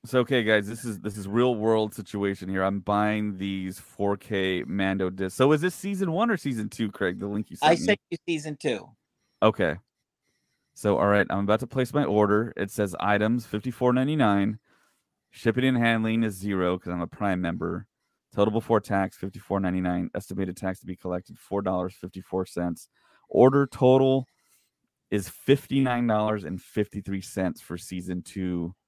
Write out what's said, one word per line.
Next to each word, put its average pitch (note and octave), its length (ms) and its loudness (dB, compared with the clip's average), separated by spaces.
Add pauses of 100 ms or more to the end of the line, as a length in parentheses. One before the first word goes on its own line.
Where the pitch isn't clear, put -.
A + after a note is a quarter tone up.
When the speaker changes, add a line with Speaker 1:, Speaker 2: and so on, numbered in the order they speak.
Speaker 1:
So, B2+ 140 2
okay, B2 240 2
guys, G#2+ 240 4
this A2+ 160 -10
is, A2 160 -6
this G#2 180 -6
is G2 100 -10
real A#2+ 280 2
world A2 380 2
situation G2 560 -4
here. F#2+ 140 0
I'm G2 160 0
buying G#2 580 0
these F#2+ 420 -6
four G2+ 380 -2
K F#2+ 480 -2
Mando F#2+ 440 0
discs. F#2 280 -6
So C3+ 140 6
is D3+ 100 4
this F3 140 -2
season F#3+ 360 -4
one G#3 180 0
or G3+ 80 0
season A2 320 -4
two, G#2+ 220 -4
Craig? F#2+ 280 -2
The G2+ 80 -6
link G#2 220 -6
you - 60 -14
sent D3+ 140 2
Speaker 2:
I E3+ 60 6
Speaker 1:
me. - 100 -4
Speaker 2:
sent G#3 140 2 (100)
you E3+ 80 -8 (100)
season D#3 320 -4
two. A#2+ 300 -4 (520)
Speaker 1:
Okay. F#2 360 2 (1000)
So, G2 220 2
all F#2 80 4
right, G2+ 240 4
I'm F#2+ 80 -2
about G#2 220 2
to C3 60 -8
place B2+ 240 -2
my C#3+ 120 0
order. G#2 520 2
It G2+ 140 -4
says G2+ 300 -4
items, G#2+ 480 0
fifty-four B2 460 0
ninety-nine. A2+ 680 2 (720)
Shipping A#2+ 340 0
and C3 100 4
handling A2+ 480 2
is G#2+ 120 -2
zero F#2 420 0
'cause F2 160 -8
I'm F2 80 -4
a E2+ 60 -4
Prime F#2+ 340 -2
member. F2 460 -4 (440)
Total G#2 200 2
before A2+ 280 2
tax, G2 380 -2
fifty-four G2 420 -6
ninety-nine. F2+ 540 -2
Estimated G2 420 -6
tax F#2+ 260 -6
to - 40 -20
be F#2 100 -10
collected, F2+ 440 -8
four G2+ 240 -4
dollars F#2 320 -2
fifty-four F#2 500 -6
cents. F2 440 -6 (380)
Order C3+ 380 6
total C3+ 640 4 (840)
is G#2 180 -2
fifty-nine C3+ 800 0
dollars G#2+ 380 0
and F2+ 180 -8
fifty-three G2 600 -4
cents F#2 380 -4
for F2 200 -10
season F2+ 420 -8
two F2+ 540 -4 (120)